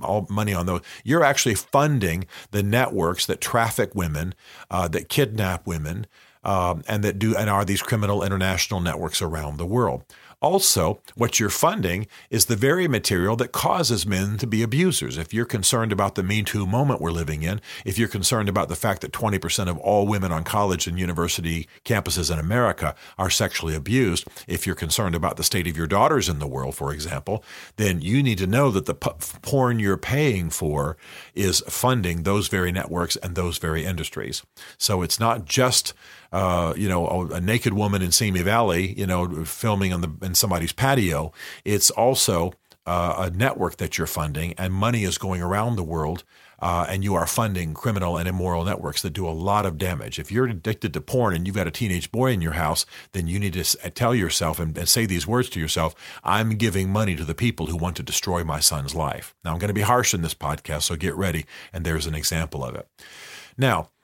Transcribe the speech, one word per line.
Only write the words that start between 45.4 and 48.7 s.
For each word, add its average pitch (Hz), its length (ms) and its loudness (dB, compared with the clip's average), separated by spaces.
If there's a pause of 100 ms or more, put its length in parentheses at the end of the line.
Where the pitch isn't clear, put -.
around 104 340 0
the 92 80 -2
world, 80 400 -2 (360)
uh, 87 280 0
and 95 160 -2
you 98 120 2
are 123 100 2
funding 92 480 -2
criminal 90 420 -2
and 85 120 -2
immoral 90 360 0
networks 90 380 -4